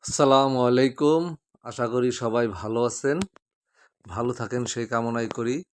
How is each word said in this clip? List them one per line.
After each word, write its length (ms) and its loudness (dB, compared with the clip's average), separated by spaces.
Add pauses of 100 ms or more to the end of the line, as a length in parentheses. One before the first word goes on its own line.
আসসালামু 600 4
আলাইকুম। 560 4 (420)
আশা 240 -4
করি 240 0
সবাই 400 0
ভালো 320 -4
আছেন, 340 -2 (840)
ভালো 280 -4
থাকেন 340 -4
সেই 200 -6
কামনাই 420 -2
করি। 280 -4 (200)